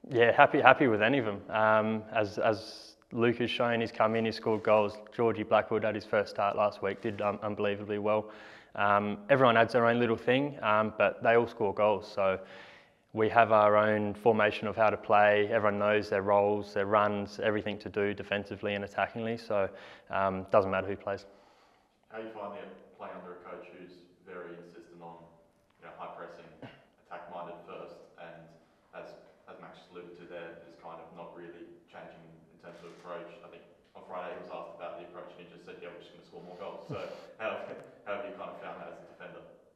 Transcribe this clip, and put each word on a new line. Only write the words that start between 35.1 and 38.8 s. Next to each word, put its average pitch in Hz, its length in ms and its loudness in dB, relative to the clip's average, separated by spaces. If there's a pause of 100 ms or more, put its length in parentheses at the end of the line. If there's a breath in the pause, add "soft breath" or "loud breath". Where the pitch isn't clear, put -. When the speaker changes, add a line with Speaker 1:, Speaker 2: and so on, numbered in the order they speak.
Speaker 2:
approach - 240 -18
and 87 80 -20
he - 80 -20
just - 160 -20
said, - 160 -16
"Yeah, 104 80 -14
we're - 80 -18
just - 160 -20
gonna - 80 -20
score - 240 -20
more - 80 -18
goals." - 320 -12
So 110 80 -10 (240)
<laughs> - 220 -18
how 110 260 -6
have, - 120 -14 (280)
how 101 120 -6
have - 80 -10
you - 120 -12
kind - 120 -12
of - 120 -16
found 180 160 -12
that - 160 -14